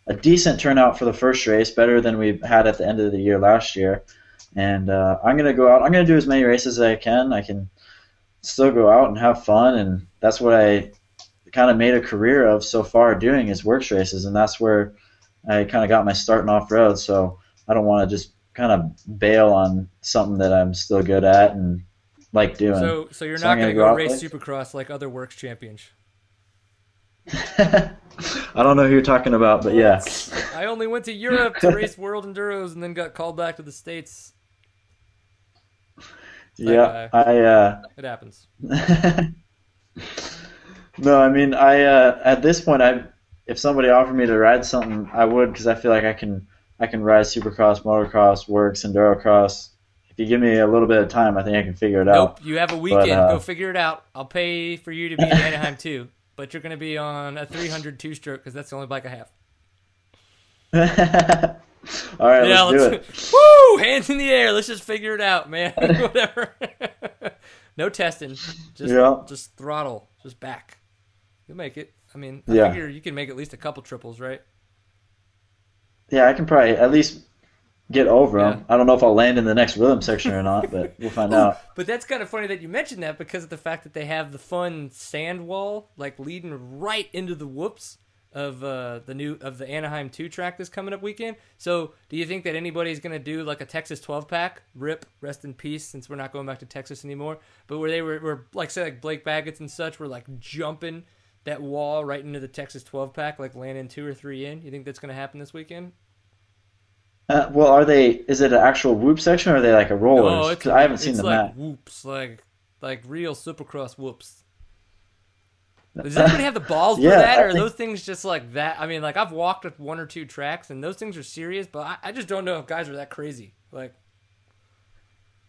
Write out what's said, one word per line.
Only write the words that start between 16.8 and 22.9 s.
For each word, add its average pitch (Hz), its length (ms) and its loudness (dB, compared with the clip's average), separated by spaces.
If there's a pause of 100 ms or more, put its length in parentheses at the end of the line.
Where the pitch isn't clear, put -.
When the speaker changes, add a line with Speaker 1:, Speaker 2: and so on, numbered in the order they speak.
Speaker 1:
So 92 400 -2 (260)
I 110 80 0
don't 110 100 0
wanna 104 220 2
just 95 240 -8 (240)
kinda 98 380 -2 (260)
bail 107 340 4
on 92 360 0 (140)
something 101 360 -2
that 95 140 2
I'm 92 200 2
still 95 300 -2
good 95 220 0
at 98 260 6
and 90 320 -4 (500)
like 208 240 0
doing. 202 220 0
Speaker 2:
So, 165 320 -4